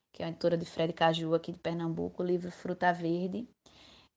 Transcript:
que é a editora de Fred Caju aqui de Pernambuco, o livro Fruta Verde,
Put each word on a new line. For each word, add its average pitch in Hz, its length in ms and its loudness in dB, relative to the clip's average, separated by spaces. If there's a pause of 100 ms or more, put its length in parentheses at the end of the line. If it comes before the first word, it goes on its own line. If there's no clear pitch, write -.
(120)
que - 120 -10
é - 20 -4
a 165 40 -4
editora 170 280 2
de 170 80 -4
Fred 165 280 0
Caju 165 400 4
aqui 165 180 2
de 170 80 -12
Pernambuco, 170 640 -4
o - 20 -2
livro 180 260 0
Fruta 180 400 0
Verde, 175 560 -2 (680)